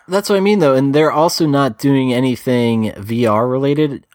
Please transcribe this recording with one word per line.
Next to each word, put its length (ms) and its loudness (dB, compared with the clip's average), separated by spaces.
That's 220 -2
what 80 2
I 40 0
mean, 200 2
though, 160 4
and 180 0
they're 160 2
also 360 0
not 320 -2
doing 340 0
anything 840 -2
V 300 -4
R 220 0
related, 680 -2